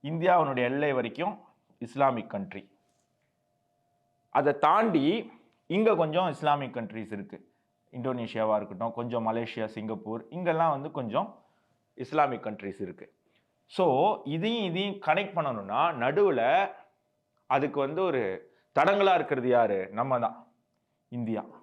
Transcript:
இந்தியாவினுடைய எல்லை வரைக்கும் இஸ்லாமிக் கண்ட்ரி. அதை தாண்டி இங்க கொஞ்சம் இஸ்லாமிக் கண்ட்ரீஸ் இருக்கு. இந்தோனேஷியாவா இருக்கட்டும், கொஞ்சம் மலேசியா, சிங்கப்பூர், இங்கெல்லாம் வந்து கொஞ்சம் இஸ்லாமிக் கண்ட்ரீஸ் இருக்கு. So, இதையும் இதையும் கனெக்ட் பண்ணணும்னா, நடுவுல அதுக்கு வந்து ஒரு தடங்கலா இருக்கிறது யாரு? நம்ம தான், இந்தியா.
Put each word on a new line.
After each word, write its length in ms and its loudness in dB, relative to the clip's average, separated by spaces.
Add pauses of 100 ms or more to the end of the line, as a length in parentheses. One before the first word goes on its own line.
இந்தியாவினுடைய 600 4
எல்லை 300 0
வரைக்கும் 460 -2 (380)
இஸ்லாமிக் 520 0
கண்ட்ரி. 400 -10 (1600)
அதை 300 2
தாண்டி 720 2 (340)
இங்க 300 4
கொஞ்சம் 340 2
இஸ்லாமிக் 460 -2
கண்ட்ரீஸ் 360 -8
இருக்கு. 380 -12 (420)
இந்தோனேஷியாவா 640 -2
இருக்கட்டும், 380 -4
கொஞ்சம் 340 -2
மலேசியா, 380 -2
சிங்கப்பூர், 640 -6
இங்கெல்லாம் 400 0
வந்து 220 -4
கொஞ்சம் 520 -6 (500)
இஸ்லாமிக் 520 -2
கண்ட்ரீஸ் 360 -8
இருக்கு. 340 -12 (500)
So, 580 2
இதையும் 400 -2
இதையும் 300 -4
கனெக்ட் 460 -2
பண்ணணும்னா, 600 -2
நடுவுல 720 2 (760)
அதுக்கு 340 0
வந்து 240 -2
ஒரு 480 -2 (280)
தடங்கலா 340 4
இருக்கிறது 340 0
யாரு? 440 4
நம்ம 280 0
தான், 320 -6 (560)
இந்தியா. 380 -6 (180)